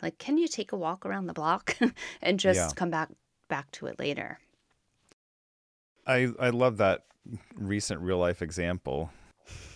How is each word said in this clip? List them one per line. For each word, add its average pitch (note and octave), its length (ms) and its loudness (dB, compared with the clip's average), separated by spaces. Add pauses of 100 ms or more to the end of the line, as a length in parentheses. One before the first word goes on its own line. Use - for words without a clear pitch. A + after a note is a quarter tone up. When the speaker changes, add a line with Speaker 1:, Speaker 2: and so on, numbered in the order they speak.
Speaker 1:
Like, E3 160 -6
can C#4+ 200 0
you E4 100 4
take G#3 240 -8
a G#3 40 -2
walk F3 300 -4
around G3 200 -4
the E3+ 80 -8
block E3 420 0 (240)
<laughs> - 220 -14
and F#3 180 2
just F#3+ 180 6
Speaker 2:
Yeah. E3+ 180 2
Speaker 1:
come F3 140 -2
back, D#3+ 200 -2 (380)
back C#3 240 -6
to - 140 -10
it - 120 -8
later?" - 420 -6 (1700)
Speaker 2:
I, B2+ 220 4 (100)
I B2+ 120 2
love A#2+ 280 4
that G2 280 4 (480)
recent G2+ 460 -4
real F2+ 180 0
life F2 240 2
example. E2 680 -4 (640)